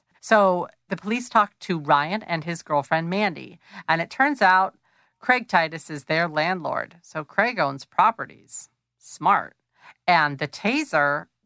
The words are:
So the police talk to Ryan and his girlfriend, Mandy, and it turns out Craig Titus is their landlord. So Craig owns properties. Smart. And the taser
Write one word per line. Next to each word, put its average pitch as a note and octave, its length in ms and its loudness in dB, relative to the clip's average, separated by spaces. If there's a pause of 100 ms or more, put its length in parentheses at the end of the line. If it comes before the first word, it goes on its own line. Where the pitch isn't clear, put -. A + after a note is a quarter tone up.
(200)
So F#3+ 480 2 (200)
the F#3+ 80 -4
police A#3 320 -6
talk G#3 320 2
to F3 180 -4
Ryan D3+ 460 2
and E3 200 -4
his E3+ 200 -6
girlfriend, D#3+ 440 0
Mandy, F3 520 -4 (280)
and E3 140 0
it - 80 -8
turns C#4+ 320 0
out F#3 340 4 (440)
Craig B3 280 0
Titus D#3+ 400 0
is D3 160 -10
their E3 240 2
landlord. D#3+ 720 -4
So - 240 -10
Craig A3 360 -2
owns C#3 240 -2
properties. - 840 -4 (300)
Smart. - 580 -2 (500)
And D3+ 320 2
the D3+ 100 -4
taser E3 800 -2 (180)